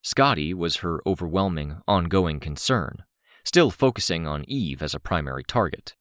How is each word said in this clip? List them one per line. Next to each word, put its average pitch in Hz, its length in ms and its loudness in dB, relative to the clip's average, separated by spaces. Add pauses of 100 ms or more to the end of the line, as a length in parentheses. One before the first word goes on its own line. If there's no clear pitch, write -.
Scotty 87 520 0
was 85 240 -2
her 82 280 -2
overwhelming, 85 800 -2
ongoing 87 520 2
concern, - 640 -2 (400)
still 160 280 6
focusing 95 540 0
on 73 220 -4
Eve 78 340 -4
as 76 120 -4
a - 60 -8
primary 69 440 -4
target. - 580 -2